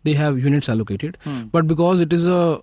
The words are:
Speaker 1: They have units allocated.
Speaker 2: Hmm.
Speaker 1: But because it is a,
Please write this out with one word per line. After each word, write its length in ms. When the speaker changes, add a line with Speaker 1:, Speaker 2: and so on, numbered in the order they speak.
Speaker 1:
They 120
have 280
units 260
allocated. 540
Speaker 2:
Hmm. 220
Speaker 1:
But 240
because 320
it 120
is 140
a, 360